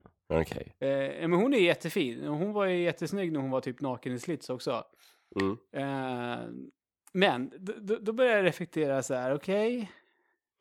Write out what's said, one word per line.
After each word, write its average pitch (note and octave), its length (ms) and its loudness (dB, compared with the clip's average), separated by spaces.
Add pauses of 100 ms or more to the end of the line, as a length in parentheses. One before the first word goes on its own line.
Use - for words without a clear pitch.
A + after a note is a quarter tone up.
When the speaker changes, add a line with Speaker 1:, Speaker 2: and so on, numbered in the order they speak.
(300)
Speaker 1:
Okej. - 500 0
Speaker 2:
Eh, C3+ 100 0
ja, C#3 380 -2
men E3+ 120 6
hon C4 140 4
är C4 40 4
jättefin. D#3 680 2
Och D3 100 -2
hon G3+ 160 -2
var G3+ 120 2
ju F3+ 180 2
jättesnygg F3 480 0
när D3+ 80 0
hon C3+ 120 -2
var C3 100 2
typ B2+ 200 -6
naken B2+ 320 -4
i B2 60 -6
slits D#3 300 -6
också. B2 340 -4 (580)
Speaker 1:
Mm. G2 160 2 (160)
Speaker 2:
Eh, B2+ 720 -4 (680)
men C#3 360 4 (100)
d-, F#3+ 220 -8
d-, G#3 200 -2
då G#3+ 120 -4
börjar A#3+ 220 4
jag G3+ 100 4
reflektera D3 580 0
så C#3+ 100 -4
här, B2+ 220 0
okej. G#3 560 -2 (680)